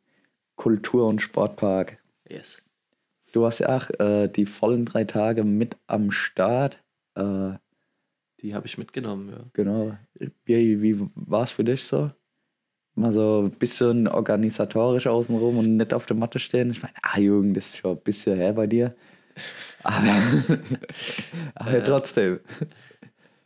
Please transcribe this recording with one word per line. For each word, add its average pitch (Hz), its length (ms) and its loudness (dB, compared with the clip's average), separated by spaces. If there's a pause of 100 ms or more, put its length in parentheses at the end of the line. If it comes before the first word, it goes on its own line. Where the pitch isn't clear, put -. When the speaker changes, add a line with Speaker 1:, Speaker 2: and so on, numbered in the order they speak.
(560)
Speaker 1:
Kultur- 113 520 2
und 110 140 0
Sportpark. 98 760 -2 (300)
Speaker 2:
Yes. - 340 -12 (720)
Speaker 1:
Du 117 100 4
warst 117 180 0
ja 131 160 2
auch, - 140 -6 (100)
äh, 104 280 4
die 101 180 0
vollen 117 380 0
drei 113 200 -2
Tage 110 400 0
mit 107 320 0 (100)
am 107 240 0
Start. 123 720 0 (320)
Äh, 95 380 -4 (880)
Speaker 2:
Die 104 140 -10
hab 104 120 -8
ich - 120 -12
mitgenommen, 101 520 -10
ja. - 140 -16 (100)
Speaker 1:
Genau. 107 420 -2 (480)
Wie, 113 380 4
wie 104 320 2
war's 117 380 -2
für 117 120 -2
dich 127 200 0
so? 147 260 -2 (840)
Mal 110 160 2
so 107 300 4
ein 98 80 0
bisschen 120 560 2
organisatorisch 110 1000 0
außenrum 120 500 2
und 110 180 4
nicht 110 160 2
auf 120 140 -2
der 110 100 0
Matte 117 220 -2
stehen. 123 320 0
Ich 120 120 -8
meine, - 200 -12
A-Jugend 101 540 2
ist - 220 -6
schon 92 180 -2
ein - 60 -18
bisschen 101 340 -2
her 92 160 2
bei 107 160 0
dir. 120 260 2 (880)
Aber, 104 320 2
<laughs> 143 1400 -2
aber 113 180 -2
Speaker 2:
Äh, 120 80 2
Speaker 1:
trotzdem. 110 560 2 (1080)